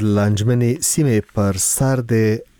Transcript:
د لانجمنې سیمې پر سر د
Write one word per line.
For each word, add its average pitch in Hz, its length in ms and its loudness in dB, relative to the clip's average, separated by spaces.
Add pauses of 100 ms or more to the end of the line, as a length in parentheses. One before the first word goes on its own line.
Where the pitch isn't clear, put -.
د 107 160 2
لانجمنې 117 720 0
سیمې 127 480 0
پر 98 260 0
سر 131 360 0 (120)
د - 20 2 (460)